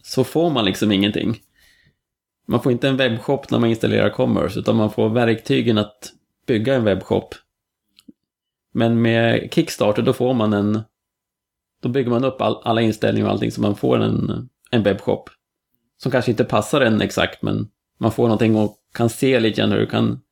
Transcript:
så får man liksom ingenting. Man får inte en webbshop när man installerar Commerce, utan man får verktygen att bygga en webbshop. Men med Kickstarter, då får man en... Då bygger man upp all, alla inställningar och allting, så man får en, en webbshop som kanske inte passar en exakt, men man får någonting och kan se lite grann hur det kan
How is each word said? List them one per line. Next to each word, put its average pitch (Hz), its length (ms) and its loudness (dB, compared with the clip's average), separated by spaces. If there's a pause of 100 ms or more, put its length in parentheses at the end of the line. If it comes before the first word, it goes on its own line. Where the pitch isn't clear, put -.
så - 200 -2
får 165 260 0
man 123 160 0
liksom 101 260 0
ingenting. 101 480 0 (1080)
Man 120 160 -2
får 135 80 0
inte 120 160 -2
en 131 100 0
webbshop 131 540 -2
när 117 80 2
man 117 100 4
installerar 107 400 2
Commerce, 107 500 -2
utan 113 160 0
man 107 160 2
får 110 180 0
verktygen 117 680 0
att - 360 -8 (340)
bygga 120 280 0
en 120 80 0
webbshop. 95 520 0 (1400)
Men 117 300 0
med 117 520 0
Kickstarter, 110 480 0
då 120 120 2
får 127 200 0
man 107 200 2
en... 104 280 0 (1000)
Då 127 80 -4
bygger 123 200 0
man 120 140 0
upp 131 180 -2
all, 110 220 0
alla 117 180 0
inställningar 110 460 0
och 101 60 0
allting, 110 180 -2
så 117 100 -6
man 104 140 0
får 123 240 0
en, 113 500 -2 (220)
en 113 120 2
webbshop - 460 -2 (680)
som 131 140 -4
kanske 123 200 0
inte 113 120 0
passar 120 380 0
en 110 200 2
exakt, - 400 -2
men 107 280 -4 (280)
man 113 140 0
får 120 120 0
någonting 110 320 2
och 107 220 0 (160)
kan 117 160 0
se 131 300 0
lite 110 220 0
grann 107 100 2
hur 104 80 2
det 110 60 2
kan 113 360 -2 (100)